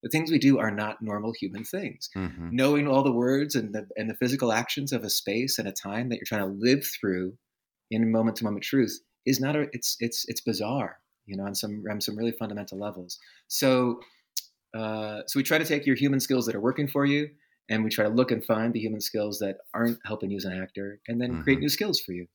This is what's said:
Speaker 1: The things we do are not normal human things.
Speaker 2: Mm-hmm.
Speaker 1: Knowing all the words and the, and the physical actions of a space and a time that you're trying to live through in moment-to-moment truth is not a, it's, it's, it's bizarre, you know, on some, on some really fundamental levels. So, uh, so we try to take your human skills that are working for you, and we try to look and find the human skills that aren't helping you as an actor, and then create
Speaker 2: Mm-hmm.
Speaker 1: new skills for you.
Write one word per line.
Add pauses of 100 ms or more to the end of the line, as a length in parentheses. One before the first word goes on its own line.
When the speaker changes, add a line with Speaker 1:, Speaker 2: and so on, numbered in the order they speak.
Speaker 1:
The
things
we
do
are
not
normal
human
things.
Speaker 2:
Mm-hmm.
Speaker 1:
Knowing
all
the
words
and
the, (100)
and
the
physical
actions
of
a
space
and
a
time
that
you're
trying
to
live
through (560)
in
moment-to-moment
truth (260)
is
not
a,
it's,
it's,
it's
bizarre, (260)
you
know,
on
some,
on
some
really
fundamental
levels. (300)
So, (760)
uh,
so
we
try
to
take
your
human
skills
that
are
working
for
you, (400)
and
we
try
to
look
and
find
the
human
skills
that (160)
aren't
helping
you
as
an
actor,
and
then
create
Speaker 2:
Mm-hmm.
Speaker 1:
new
skills
for
you.